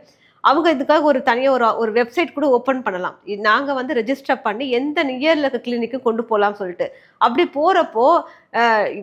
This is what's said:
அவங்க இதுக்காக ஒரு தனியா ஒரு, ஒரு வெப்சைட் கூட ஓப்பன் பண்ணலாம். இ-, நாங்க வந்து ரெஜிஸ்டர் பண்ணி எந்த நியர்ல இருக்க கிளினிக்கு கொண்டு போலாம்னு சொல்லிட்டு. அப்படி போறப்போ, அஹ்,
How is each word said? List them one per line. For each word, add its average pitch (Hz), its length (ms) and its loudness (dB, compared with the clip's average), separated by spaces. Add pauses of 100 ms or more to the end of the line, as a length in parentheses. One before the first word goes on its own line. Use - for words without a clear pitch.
(440)
அவங்க 311 280 4
இதுக்காக 294 300 2
ஒரு 285 220 2
தனியா 262 280 2
ஒரு, 233 260 2
ஒரு 220 140 -2
வெப்சைட் 240 420 -2
கூட 294 140 -2
ஓப்பன் 254 360 0
பண்ணலாம். 180 420 -6
இ-, 202 140 -8
நாங்க 233 340 0
வந்து 262 200 -4
ரெஜிஸ்டர் 269 480 -2
பண்ணி 233 280 -4
எந்த 285 340 -2
நியர்ல 285 400 0
இருக்க 269 140 -2
கிளினிக்கு 240 440 -6
கொண்டு 226 220 -2
போலாம்னு 208 300 0
சொல்லிட்டு. 190 340 -6 (340)
அப்படி 247 280 2
போறப்போ, 302 580 0 (460)
அஹ், 220 340 2 (160)